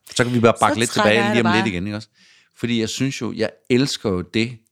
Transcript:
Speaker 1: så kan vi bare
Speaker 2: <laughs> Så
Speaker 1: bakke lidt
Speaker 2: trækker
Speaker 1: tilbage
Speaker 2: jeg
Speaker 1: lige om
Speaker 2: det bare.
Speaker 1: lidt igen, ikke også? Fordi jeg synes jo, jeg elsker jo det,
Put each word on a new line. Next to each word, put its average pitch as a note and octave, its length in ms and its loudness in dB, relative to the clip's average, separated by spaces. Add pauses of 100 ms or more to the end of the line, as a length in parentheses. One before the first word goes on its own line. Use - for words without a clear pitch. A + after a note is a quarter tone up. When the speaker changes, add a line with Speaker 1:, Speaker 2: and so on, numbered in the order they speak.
(160)
Speaker 1:
så B2+ 80 2
kan A#2+ 100 -2
vi B2 60 0
bare A2+ 160 6
Speaker 2:
<laughs> - 20 -14
Så - 20 -8
Speaker 1:
bakke A2 200 2
lidt A#2 100 0
Speaker 2:
trækker G#2 220 2
Speaker 1:
tilbage A2+ 140 2
Speaker 2:
jeg A2+ 100 0
Speaker 1:
lige A#2+ 60 2
om A2+ 40 0
Speaker 2:
det A2+ 80 2
bare. G#2+ 40 2
Speaker 1:
lidt A2+ 160 0
igen, F2 120 -6
ikke G#2 120 -8
også? A2 100 -16 (480)
Fordi A#2 240 -2
jeg A2 100 -2
synes C3+ 320 -4
jo, A2 140 -6
jeg G#2+ 140 -2 (200)
elsker B2+ 400 0
jo F2+ 120 0
det, A2+ 360 -4 (140)